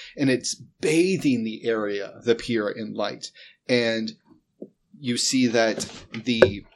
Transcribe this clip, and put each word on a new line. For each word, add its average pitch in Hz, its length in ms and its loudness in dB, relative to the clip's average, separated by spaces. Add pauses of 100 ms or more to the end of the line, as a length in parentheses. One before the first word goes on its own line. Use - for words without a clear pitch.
(160)
and 139 140 2
it's 123 240 0
bathing 160 880 0
the 110 220 -8
area, 104 580 -2
the 117 120 6
pier, 110 340 -2
in 107 240 -8
light. 104 360 -6 (380)
And 113 440 0 (840)
you 123 180 -4
see 127 320 2
that 113 320 2 (320)
the 113 520 2 (120)